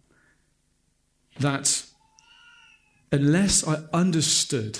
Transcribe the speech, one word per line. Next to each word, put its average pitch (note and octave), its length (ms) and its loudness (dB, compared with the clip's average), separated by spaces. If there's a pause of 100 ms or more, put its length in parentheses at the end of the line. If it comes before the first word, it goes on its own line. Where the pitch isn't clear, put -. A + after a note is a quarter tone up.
(1400)
that C#3 440 -2 (1300)
unless D#3 560 2
I D#3 240 -2
understood D#3 880 0